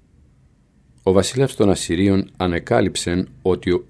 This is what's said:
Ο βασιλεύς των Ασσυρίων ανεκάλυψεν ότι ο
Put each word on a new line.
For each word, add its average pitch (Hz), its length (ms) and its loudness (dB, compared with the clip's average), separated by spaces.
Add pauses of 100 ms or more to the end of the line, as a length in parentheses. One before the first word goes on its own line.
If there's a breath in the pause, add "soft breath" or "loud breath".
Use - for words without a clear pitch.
(1040)
Ο 95 80 2
βασιλεύς 123 440 0
των 104 140 2
Ασσυρίων 95 680 0
ανεκάλυψεν 90 920 -2 (120)
ότι 90 300 0
ο 87 180 0